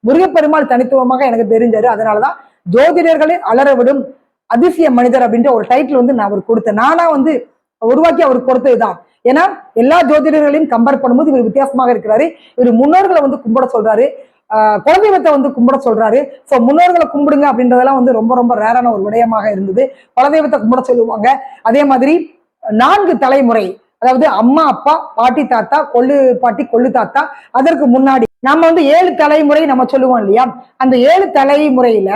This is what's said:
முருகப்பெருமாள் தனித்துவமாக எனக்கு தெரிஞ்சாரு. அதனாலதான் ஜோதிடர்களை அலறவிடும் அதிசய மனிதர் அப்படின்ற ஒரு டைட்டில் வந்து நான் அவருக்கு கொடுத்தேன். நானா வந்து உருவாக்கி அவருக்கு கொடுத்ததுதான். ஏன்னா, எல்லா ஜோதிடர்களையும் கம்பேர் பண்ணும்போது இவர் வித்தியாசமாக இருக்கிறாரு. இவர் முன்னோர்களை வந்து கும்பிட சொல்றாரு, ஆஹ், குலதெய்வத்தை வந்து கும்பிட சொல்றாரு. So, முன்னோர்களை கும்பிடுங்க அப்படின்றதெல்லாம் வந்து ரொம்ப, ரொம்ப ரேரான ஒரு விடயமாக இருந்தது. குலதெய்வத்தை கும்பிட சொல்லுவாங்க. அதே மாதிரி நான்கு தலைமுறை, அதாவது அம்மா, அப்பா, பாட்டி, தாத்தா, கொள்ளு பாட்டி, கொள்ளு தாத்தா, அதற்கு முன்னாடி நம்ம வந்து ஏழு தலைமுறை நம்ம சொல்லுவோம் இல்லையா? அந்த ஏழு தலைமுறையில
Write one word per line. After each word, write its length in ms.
முருகப்பெருமாள் 640
தனித்துவமாக 540
எனக்கு 220
தெரிஞ்சாரு. 400
அதனாலதான் 500
ஜோதிடர்களை 680
அலறவிடும் 560
அதிசய 400
மனிதர் 340
அப்படின்ற 280
ஒரு 120
டைட்டில் 360
வந்து 140
நான் 140
அவருக்கு 220
கொடுத்தேன். 300
நானா 300
வந்து 220
உருவாக்கி 400
அவருக்கு 280
கொடுத்ததுதான். 460
ஏன்னா, 200
எல்லா 280
ஜோதிடர்களையும் 640
கம்பேர் 340
பண்ணும்போது 320
இவர் 160
வித்தியாசமாக 440
இருக்கிறாரு. 340
இவர் 200
முன்னோர்களை 500
வந்து 160
கும்பிட 340
சொல்றாரு, 340
ஆஹ், 320
குலதெய்வத்தை 500
வந்து 180
கும்பிட 280
சொல்றாரு. 400
So, 140
முன்னோர்களை 480
கும்பிடுங்க 400
அப்படின்றதெல்லாம் 540
வந்து 120
ரொம்ப, 220
ரொம்ப 220
ரேரான 360
ஒரு 100
விடயமாக 480
இருந்தது. 340
குலதெய்வத்தை 440
கும்பிட 240
சொல்லுவாங்க. 460
அதே 220
மாதிரி 320
நான்கு 560
தலைமுறை, 460
அதாவது 360
அம்மா, 320
அப்பா, 300
பாட்டி, 320
தாத்தா, 320
கொள்ளு 260
பாட்டி, 240
கொள்ளு 260
தாத்தா, 300
அதற்கு 340
முன்னாடி 400
நம்ம 240
வந்து 180
ஏழு 300
தலைமுறை 500
நம்ம 220
சொல்லுவோம் 360
இல்லையா? 220
அந்த 180
ஏழு 260
தலைமுறையில 840